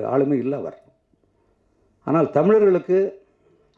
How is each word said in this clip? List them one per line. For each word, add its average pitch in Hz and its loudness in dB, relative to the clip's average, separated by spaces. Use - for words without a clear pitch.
ஆளுமை 135 0
இல்லை 135 -4
அவர். 85 -12
ஆனால் 147 0
தமிழர்களுக்கு 185 2